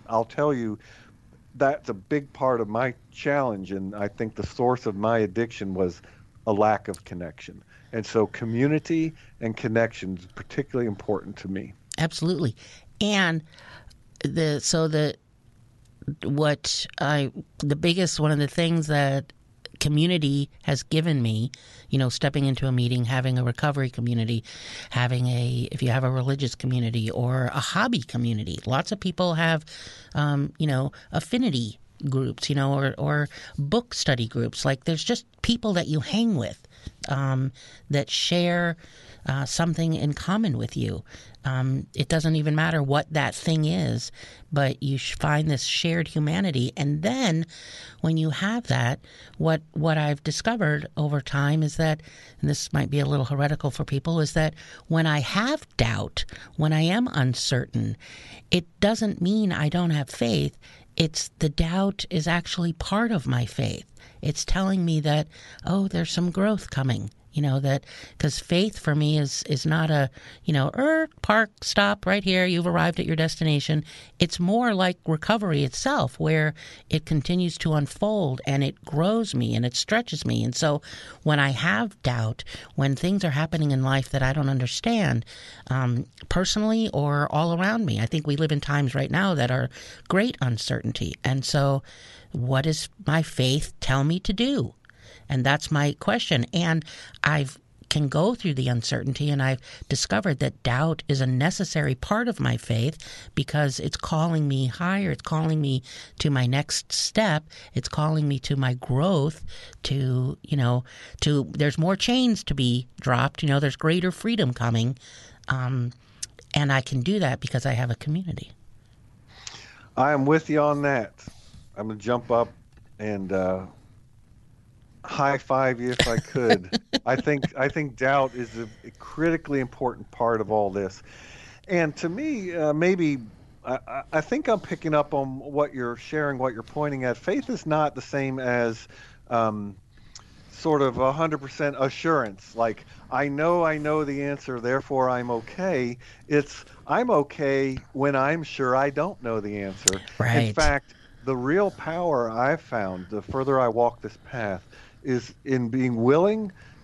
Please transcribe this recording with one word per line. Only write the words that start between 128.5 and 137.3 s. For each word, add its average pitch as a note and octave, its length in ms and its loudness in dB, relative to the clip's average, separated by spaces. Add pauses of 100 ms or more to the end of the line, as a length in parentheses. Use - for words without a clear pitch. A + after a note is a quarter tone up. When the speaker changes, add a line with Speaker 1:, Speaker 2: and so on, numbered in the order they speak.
Speaker 1:
a, A2+ 100 -8 (160)
a A2+ 140 -18
critically D#3 640 -2
important B2 500 -6
part A2+ 320 2
of G2+ 100 -6
all G#2 180 2
this. F#2+ 320 -4 (640)
And E3+ 280 0
to E3 140 -4
me, G#3 440 -6
uh, D3+ 200 0
maybe E3+ 420 2 (480)
I, B2 140 -2 (100)
I, B2+ 140 -8 (100)
I D#3 80 2
think C4+ 260 -4
I'm A3 140 2
picking D#3+ 320 -6
up D3 220 2
on C3+ 240 -2
what C#3 340 -2
you're A#2+ 240 -4
sharing, C#3+ 400 -4
what B2+ 160 -2
you're A2 100 -10
pointing D3 420 -4
at. A#2+ 120 0
Faith B3 320 -2